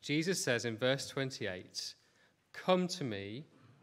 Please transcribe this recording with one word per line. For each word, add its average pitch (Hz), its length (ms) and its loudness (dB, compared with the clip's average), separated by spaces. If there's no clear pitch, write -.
Jesus 165 420 0
says 120 220 2
in 113 100 -2
verse 131 320 2
twenty-eight, 110 840 -4
"Come 185 360 4
to - 140 -4
me, 107 440 -4